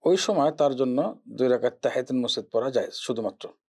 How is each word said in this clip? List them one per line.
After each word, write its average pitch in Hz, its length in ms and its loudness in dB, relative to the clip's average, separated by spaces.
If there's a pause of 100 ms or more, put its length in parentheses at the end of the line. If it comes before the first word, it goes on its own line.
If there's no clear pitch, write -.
ওই 180 140 4
সময় 156 360 2
তার 143 220 2
জন্য 131 540 -2
দুই 127 200 0
রাকাত 123 260 2
তাহিয়াতুল 127 420 -2
মসজিদ 117 360 -2
পড়া 120 180 0
যায় 120 200 -2
শুধুমাত্র - 640 -8 (180)